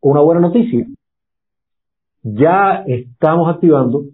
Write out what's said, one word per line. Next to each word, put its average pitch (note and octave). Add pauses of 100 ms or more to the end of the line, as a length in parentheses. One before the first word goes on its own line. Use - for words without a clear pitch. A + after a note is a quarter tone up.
una C#3+
buena E3+
noticia. F3 (1400)
Ya F#3
estamos D#3
activando C#3+ (120)